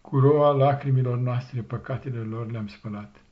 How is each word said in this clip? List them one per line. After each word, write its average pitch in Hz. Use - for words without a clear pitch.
Cu -
roa 147
lacrimilor 135
noastre 123
păcatele 120
lor 110
le-am 113
spălat 104